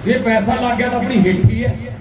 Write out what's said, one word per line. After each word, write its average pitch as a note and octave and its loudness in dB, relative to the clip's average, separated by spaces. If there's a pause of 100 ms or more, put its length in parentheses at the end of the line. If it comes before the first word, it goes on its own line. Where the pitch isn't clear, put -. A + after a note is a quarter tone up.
ਜੇ A3+ 2
ਪੈਸਾ A3+ 0
ਲੱਗ A#3+ -2
ਗਿਆ B3 -2
ਤਾਂ A#3+ -2
ਆਪਣੀ A3+ 0
ਹੇਠੀ F#3 2
ਹੈ - -2 (240)